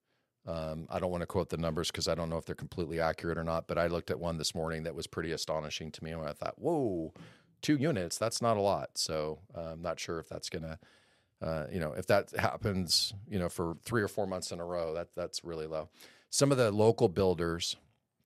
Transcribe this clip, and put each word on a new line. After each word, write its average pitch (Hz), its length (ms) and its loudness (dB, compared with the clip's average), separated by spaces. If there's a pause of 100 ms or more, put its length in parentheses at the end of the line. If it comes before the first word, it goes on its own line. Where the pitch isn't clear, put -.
(480)
Um, 80 420 -4
I 92 80 -2
don't 90 140 0
wanna 87 160 -2
quote 90 220 0
the 82 80 -2
numbers 82 340 0
'cause 82 160 -2
I 82 80 2
don't 82 160 -2
know 82 80 0
if - 60 -6
they're - 100 -6
completely 82 440 -4
accurate 80 380 0
or 82 60 -2
not, 82 240 0
but 82 100 -2
I 85 80 4
looked 85 240 -2
at 76 100 -2
one 82 200 -2
this - 160 -4
morning 80 300 -2
that 78 100 -6
was 80 100 -6
pretty 82 280 -4
astonishing 78 580 -4
to - 120 -12
me, 80 100 -6
and 80 140 -6
I 73 60 -6
thought, - 240 -6
"Whoa, 110 560 0 (480)
two 151 160 4
units, 120 400 0
that's 113 240 0
not 113 160 4
a 101 40 4
lot." 87 360 2
So, 78 440 -2 (140)
uh, 80 180 -6
I'm 82 100 -8
not 85 160 -2
sure 85 180 -4
if 78 100 -8
that's - 220 -10
gonna, 80 300 -6 (640)
uh, 80 300 -2
you 92 80 -2
know, 76 140 -2
if - 140 -6
that 101 240 6
happens, - 840 2 (160)
you 101 100 -2
know, 87 80 2
for 85 360 -2
three 117 180 2
or 95 80 2
four 101 180 -2
months 92 240 -4
in 87 80 -6
a 87 60 -6
row, 85 280 -2
that, 85 220 -4
that's 87 300 -4
really 80 220 -6
low. 78 200 -4 (420)
Some 139 220 4
of 135 60 4
the 120 120 6
local 110 380 6
builders, 85 720 2 (480)